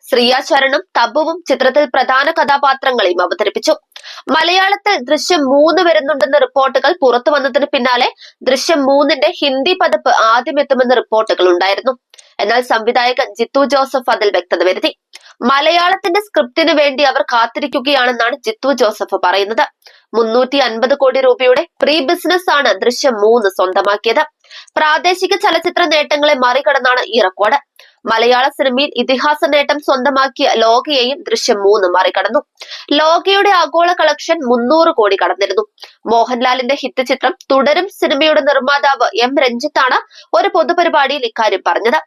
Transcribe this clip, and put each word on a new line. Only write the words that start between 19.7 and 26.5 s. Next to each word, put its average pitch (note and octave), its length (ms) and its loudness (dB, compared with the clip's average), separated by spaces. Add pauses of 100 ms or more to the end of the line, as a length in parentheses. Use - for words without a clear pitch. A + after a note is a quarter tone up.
മുന്നൂറ്റി A#3+ 460 0
അൻപത് A#3+ 380 0
കോടി C4 240 0
രൂപയുടെ B3+ 420 2 (160)
പ്രീ D4 220 0
ബിസിനസ് F4 500 -2
ആണ് C#4 200 0 (100)
ദൃശ്യം A#3+ 400 0
മൂന്ന് G#3 300 2
സ്വന്തമാക്കിയത്. G3+ 720 -2 (520)
പ്രാദേശിക F4 640 0
ചലച്ചിത്ര F4 480 -2
നേട്ടങ്ങളെ D4+ 520 0
മറികടന്നാണ് B3+ 720 0